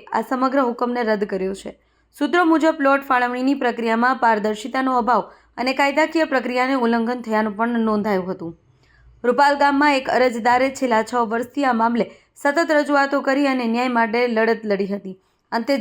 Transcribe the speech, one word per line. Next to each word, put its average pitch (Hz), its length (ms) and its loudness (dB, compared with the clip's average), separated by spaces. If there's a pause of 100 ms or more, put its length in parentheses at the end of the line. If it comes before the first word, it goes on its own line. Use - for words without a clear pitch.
(140)
આ 226 80 0
સમગ્ર 262 460 0
હુકમને 240 360 -2
રદ 214 280 0
કર્યો 190 300 -4
છે. - 100 -14 (460)
સૂત્રો 320 280 2
મુજબ, 320 320 4
પ્લોટ 277 320 2
ફાળવણીની 254 500 0
પ્રક્રિયામાં 233 640 0
પારદર્શિતાનો 233 800 0
અભાવ 220 200 2 (360)
અને 254 160 -2
કાયદાકીય 302 580 0
પ્રક્રિયાને 254 540 0
ઉલ્લંઘન 233 420 0
થયાનું 214 300 -2
પણ 233 320 0
નોંધાયું 196 420 -2
હતું. 170 240 -10 (680)
રૂપાલ 277 380 4
ગામમાં 285 380 4
એક 262 160 -6
અરજદારે 240 520 2 (120)
છેલ્લા 233 240 2
છ 220 100 -12 (180)
વર્ષથી 247 340 -4
આ 247 160 2
મામલે 233 240 0 (360)
સતત 294 360 2
રજૂઆતો 285 500 2
કરી 277 240 2
અને 254 220 -2
ન્યાય 247 240 0
માટે 226 300 2
લડત 226 440 0
લડી 196 220 -2
હતી. 190 220 -8 (360)
અંતે 233 300 -2